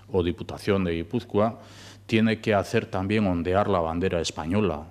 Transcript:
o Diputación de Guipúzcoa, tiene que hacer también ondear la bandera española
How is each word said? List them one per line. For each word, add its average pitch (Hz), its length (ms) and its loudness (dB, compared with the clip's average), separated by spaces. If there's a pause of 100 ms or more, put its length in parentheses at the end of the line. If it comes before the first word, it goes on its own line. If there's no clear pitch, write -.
(120)
o 92 100 2
Diputación 90 640 -2
de 85 120 0
Guipúzcoa, 107 640 -2 (460)
tiene 110 340 2
que 110 140 0
hacer 101 320 0
también 101 400 0
ondear 90 420 2
la 95 120 2
bandera 85 400 0
española 82 720 -2